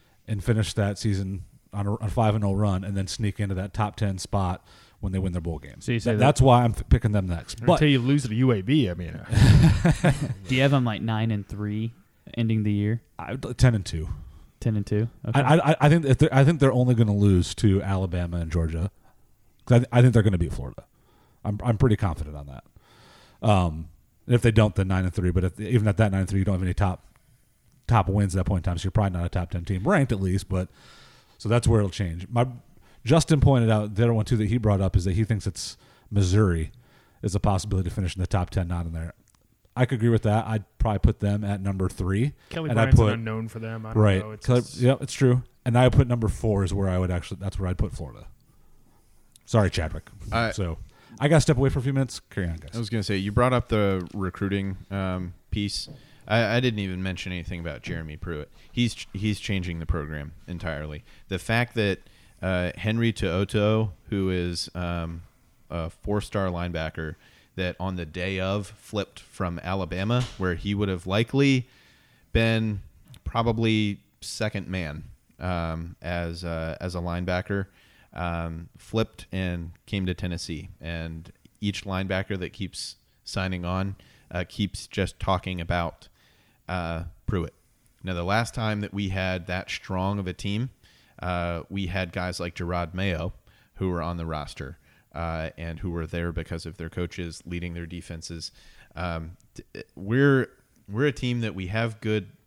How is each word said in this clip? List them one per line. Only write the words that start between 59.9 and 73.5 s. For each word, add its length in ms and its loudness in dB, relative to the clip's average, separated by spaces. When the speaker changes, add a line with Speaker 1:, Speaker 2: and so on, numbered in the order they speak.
Speaker 4:
entirely. 560 -8
The 100 -4
fact 380 -2
that, 240 0
uh, 340 -2
Henry 380 0
To'oTo'o, 760 0
who 200 0
is, 440 -4
um, 480 -6
a 180 -6
four-star 600 -4
linebacker, 680 -6
that 240 -2
on 160 -4
the 100 -6
day 320 -6
of 280 -2
flipped 540 -8
from 400 -6
Alabama, 640 -2
where 180 -2
he 200 -2
would 160 0
have 160 -6
likely 600 2
been 460 0
probably 760 0